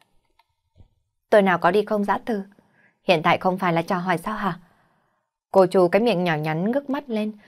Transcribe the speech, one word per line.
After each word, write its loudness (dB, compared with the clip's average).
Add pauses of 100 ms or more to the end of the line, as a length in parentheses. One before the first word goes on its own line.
(1300)
"Tôi 6
nào 2
có 0
đi 0
không -4
dã -2
từ? -6 (600)
Hiện 2
tại 2
không -2
phải -2
là 0
trò -4
hỏi -2
sao -8
hả?" -6 (920)
Cô 6
chu 2
cái 2
miệng 0
nhỏ 0
nhắn -4
ngước -4
mắt -6
lên, -4 (160)